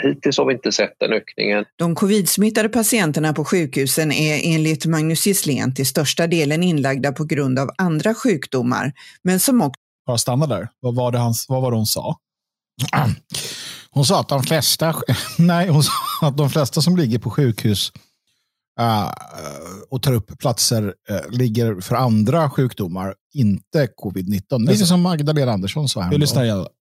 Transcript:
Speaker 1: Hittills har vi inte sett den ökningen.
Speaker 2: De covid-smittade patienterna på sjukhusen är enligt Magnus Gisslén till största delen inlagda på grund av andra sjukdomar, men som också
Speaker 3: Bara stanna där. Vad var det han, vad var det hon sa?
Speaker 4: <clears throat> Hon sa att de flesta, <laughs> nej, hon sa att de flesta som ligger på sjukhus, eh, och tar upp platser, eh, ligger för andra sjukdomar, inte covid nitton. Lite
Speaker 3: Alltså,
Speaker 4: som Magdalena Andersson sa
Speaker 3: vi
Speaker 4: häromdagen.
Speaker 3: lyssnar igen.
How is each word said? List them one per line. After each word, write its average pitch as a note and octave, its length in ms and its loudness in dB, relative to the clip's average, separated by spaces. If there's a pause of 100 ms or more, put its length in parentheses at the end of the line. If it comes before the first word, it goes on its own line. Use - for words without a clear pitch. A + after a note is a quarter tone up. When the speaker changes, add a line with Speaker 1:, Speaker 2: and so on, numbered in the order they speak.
Speaker 1:
Hittills C#3+ 280 0
har C#3 80 2
vi C3 80 2
inte A2+ 180 -2
sett - 280 0
den G#2+ 140 0
ökningen. G#2 520 -2 (100)
Speaker 2:
De E3+ 200 0
covid-smittade G#3 720 2
patienterna E3+ 640 2
på D3+ 120 -2
sjukhusen D3 680 0
är D3+ 300 0 (140)
enligt D#3 300 0
Magnus D#3+ 420 0
Gisslén C3 480 0
till C3+ 120 -2
största E3+ 400 0
delen D#3+ 360 2
inlagda C#3 480 0
på C#3+ 140 -6
grund C#3 340 0
av C#3 180 -2
andra F3+ 360 0
sjukdomar, C#3+ 800 -2 (300)
men F#3 160 2
som B3 220 4
också C#3 180 -2 (280)
Speaker 3:
Bara A#2+ 100 0
stanna C3+ 300 0
där. A2+ 200 -4 (120)
Vad B2 160 -4
var B2 160 0
det B2 80 0
han, A#2 140 0 (140)
vad C3 140 -2
var B2+ 100 0
det A2+ 60 0
hon A2 80 0
sa? - 320 -4 (760)
Speaker 4:
<clears throat> - 1000 -6
Hon C#3+ 140 2
sa D#3+ 140 2
att - 100 -4
de C#3 140 0
flesta, D#3 520 0 (220)
<laughs> - 200 -10
nej, F3 300 4
hon D3 160 4
sa A#2+ 80 2 (300)
att C#3+ 160 0
de D3 120 2
flesta D3 320 0
som F3+ 160 4
ligger B2 220 2
på B2 100 -6
sjukhus, A2 640 0 (880)
eh, A2 320 0 (800)
och C3 140 -6
tar C3+ 100 2
upp - 260 -4
platser, A2 540 0 (160)
eh, F#2+ 200 -6
ligger A#2 520 0
för A#2+ 140 -4
andra B2+ 540 2
sjukdomar, G2 640 -4 (200)
inte B2 600 0
covid F#2+ 340 -8
nitton. G#2 320 -2
Lite B2 100 2
Speaker 3:
Alltså, G#3+ 140 4
Speaker 4:
som F3+ 160 4
Magdalena D3+ 500 0
Andersson G#2 380 -2
sa - 100 -4
Speaker 3:
vi F#2 40 -4
Speaker 4:
häromdagen. C#3+ 180 0
Speaker 3:
lyssnar C#3+ 220 2
igen. G#2 220 0 (160)